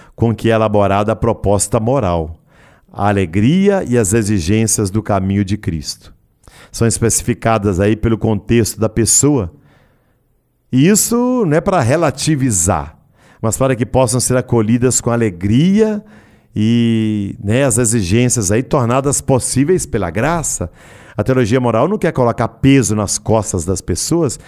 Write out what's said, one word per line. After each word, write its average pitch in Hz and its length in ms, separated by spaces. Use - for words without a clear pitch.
com 113 180
que 113 160
é 113 40
elaborada 104 580
a 110 40
proposta 104 640
moral, 90 580
a 101 180
alegria 104 760
e 120 120
as 104 160
exigências 107 760
do 104 140
caminho 98 400
de 98 140
Cristo. - 560
São - 160
especificadas 107 920
aí 104 160
pelo 113 220
contexto 110 640
da 107 80
pessoa. 120 640
E 131 180
isso 240 560
não 151 100
é 165 60
para 185 180
relativizar, 127 1160
mas 113 140
para 131 220
que 120 80
possam 127 340
ser 123 160
acolhidas 120 640
com - 100
alegria 120 960
e, 110 880
né, 113 220
as 123 140
exigências 113 760
aí 110 100
tornadas 131 600
possíveis 139 640
pela 95 240
graça. 120 600
A 104 80
teologia 123 380
moral 120 260
não 208 100
quer 165 140
colocar 120 380
peso 135 440
nas 104 240
costas 107 460
das 90 160
pessoas, 151 580